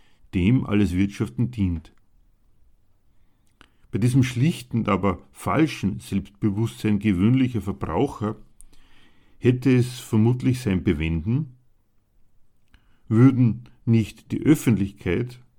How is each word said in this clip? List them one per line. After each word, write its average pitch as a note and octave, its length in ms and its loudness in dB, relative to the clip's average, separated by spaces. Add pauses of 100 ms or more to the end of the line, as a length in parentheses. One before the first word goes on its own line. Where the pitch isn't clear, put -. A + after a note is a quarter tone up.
(340)
dem G2+ 320 2
alles G2+ 280 0
Wirtschaften G2+ 560 -2
dient. F2 440 -4 (2000)
Bei G#2+ 100 -6
diesem B2 240 2
schlichten, B2 640 -2
aber F#2+ 320 0 (120)
falschen A#2+ 720 -2
Selbstbewusstsein G#2 960 -4
gewöhnlicher A2 640 0
Verbraucher G2+ 760 -4 (1000)
hätte B2+ 360 2
es B2 260 0
vermutlich B2 600 0
sein F#2 240 -2
Bewenden, E2+ 720 -2 (1500)
würden A#2+ 560 4 (220)
nicht A2+ 480 -2
die - 80 -6
Öffentlichkeit A2 960 0 (200)